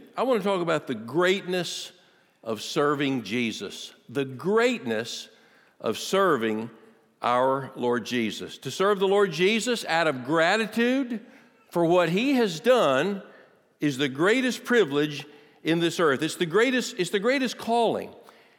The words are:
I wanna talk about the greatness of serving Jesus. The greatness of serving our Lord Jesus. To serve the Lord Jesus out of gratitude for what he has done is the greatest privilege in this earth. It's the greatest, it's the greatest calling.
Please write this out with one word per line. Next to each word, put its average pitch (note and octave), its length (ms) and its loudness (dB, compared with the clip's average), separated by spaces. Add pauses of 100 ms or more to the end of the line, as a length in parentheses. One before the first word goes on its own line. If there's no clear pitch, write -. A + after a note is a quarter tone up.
(180)
I G3 60 0
wanna A#3+ 180 2
talk F#3+ 200 0
about E3 260 -2
the C3 80 -4
greatness F3 960 -2 (500)
of A2 200 -6
serving C#3+ 640 0
Jesus. A2+ 680 -6 (140)
The C3+ 160 -4
greatness C3 1040 -2 (540)
of A2 180 -4
serving A#2+ 680 0 (520)
our B2+ 540 0
Lord A#2+ 300 -2
Jesus. G#2+ 540 -4
To C3+ 120 -10
serve G3 280 0
the G3 80 2
Lord G3 260 2
Jesus G#3+ 520 0
out D#3+ 220 2
of B2+ 160 -2
gratitude A3 960 0 (500)
for E3+ 160 0
what E3+ 240 4
he B3 260 2
has G3 260 0
done F#3+ 600 2 (600)
is D3 160 0
the C#3 120 0
greatest G#3+ 540 0
privilege D3 640 0 (360)
in E3 160 0
this E3 200 0
earth. C#3+ 240 2
It's D#3+ 120 -4
the A3+ 100 -2
greatest, A#3 520 0
it's F3 120 -2
the G#3 100 -2
greatest B3 380 0
calling. A3+ 520 -2 (500)